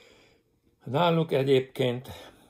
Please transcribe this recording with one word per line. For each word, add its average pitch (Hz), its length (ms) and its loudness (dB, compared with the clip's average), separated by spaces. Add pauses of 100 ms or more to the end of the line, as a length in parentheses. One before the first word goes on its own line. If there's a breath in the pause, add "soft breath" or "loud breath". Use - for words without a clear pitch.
(840 loud breath)
Náluk 165 480 0
egyébként 131 800 0 (400 loud breath)